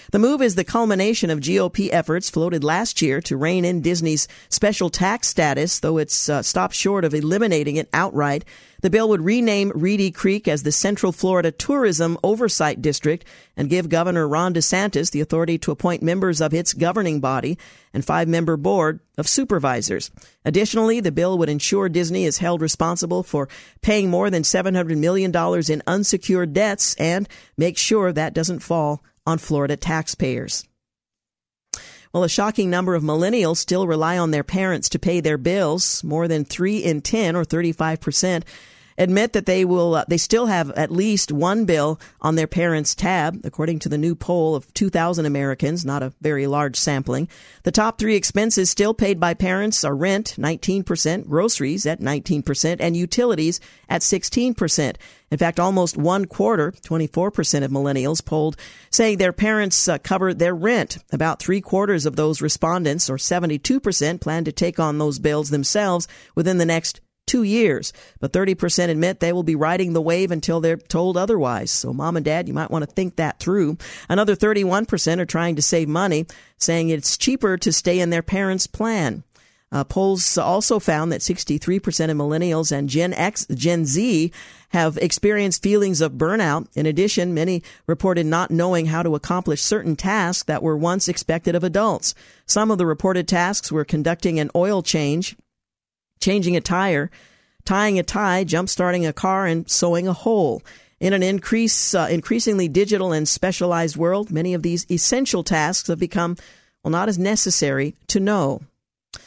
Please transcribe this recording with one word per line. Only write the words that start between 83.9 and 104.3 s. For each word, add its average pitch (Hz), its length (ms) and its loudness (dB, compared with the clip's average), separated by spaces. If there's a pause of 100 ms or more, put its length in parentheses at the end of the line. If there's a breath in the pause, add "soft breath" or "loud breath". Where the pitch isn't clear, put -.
have 160 280 0
experienced 202 640 0
feelings 196 400 2
of 160 100 0
burnout. 156 640 0
In 147 100 -2
addition, 175 480 0
many 170 300 -2 (240 loud breath)
reported 170 400 0
not 165 240 0
knowing 170 340 2
how 160 180 0
to 165 120 0
accomplish 160 480 -2
certain 165 340 0
tasks 190 480 -2
that - 180 -4
were 160 140 0
once 175 320 0
expected 170 460 -2
of 170 100 0
adults. 185 500 0 (300 soft breath)
Some 214 260 2
of 214 60 2
the 180 80 2
reported 170 420 0
tasks 185 460 0
were 151 140 0
conducting 165 520 0
an 147 160 -2
oil 185 280 2
change, 160 540 -2 (840)
changing 185 340 2
a 165 60 2
tire, 180 500 0 (540 soft breath)
tying 208 340 2
a 175 40 2
tie, 190 420 0
jump-starting 180 640 0
a 151 80 -2
car, 190 320 0
and 165 240 -2
sewing 175 360 2
a 185 60 0
hole. 175 500 0 (380 soft breath)
In 190 140 2
an 190 80 2
increase, 202 720 0
uh, 170 160 2
increasingly 190 580 0
digital 190 420 2
and 156 160 0
specialized 170 680 0
world, 190 340 0